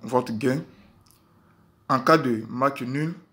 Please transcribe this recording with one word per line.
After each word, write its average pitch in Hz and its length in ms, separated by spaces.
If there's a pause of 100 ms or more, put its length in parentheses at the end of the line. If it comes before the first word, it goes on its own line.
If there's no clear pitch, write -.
votre 123 300
gain. 127 280 (1300)
En 143 120
cas 160 160
de 120 320
match 131 340
nul 147 320 (180)